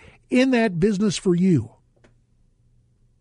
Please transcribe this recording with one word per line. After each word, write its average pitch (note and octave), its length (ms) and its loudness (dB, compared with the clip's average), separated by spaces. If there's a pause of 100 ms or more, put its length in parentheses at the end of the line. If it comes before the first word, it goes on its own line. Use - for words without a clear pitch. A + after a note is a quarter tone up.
(280)
in B3+ 240 0
that A3+ 260 0
business G3+ 380 0
for F3+ 180 -2
you? E3+ 360 0 (1500)